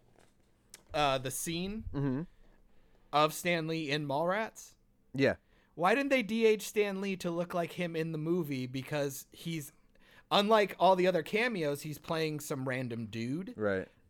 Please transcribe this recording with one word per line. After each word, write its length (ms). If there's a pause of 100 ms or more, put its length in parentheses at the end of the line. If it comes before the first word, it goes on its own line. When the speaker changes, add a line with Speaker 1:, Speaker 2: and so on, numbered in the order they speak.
(920)
Speaker 1:
uh, 260
the 120
scene 540 (100)
Speaker 2:
Mm-hmm. 280 (880)
Speaker 1:
of 220
Stan 320
Lee 240
in 160
Mallrats. 680 (400)
Speaker 2:
Yeah. 200 (400)
Speaker 1:
Why 220
didn't 140
they 120
de-age 400
Stan 380
Lee 160
to 160
look 200
like 200
him 240
in 160
the 60
movie? 500
Because 640
he's, 400 (580)
unlike 480
all 160
the 140
other 140
cameos, 600
he's 160
playing 420
some 280
random 380
dude. 500
Speaker 2:
Right. 320 (220)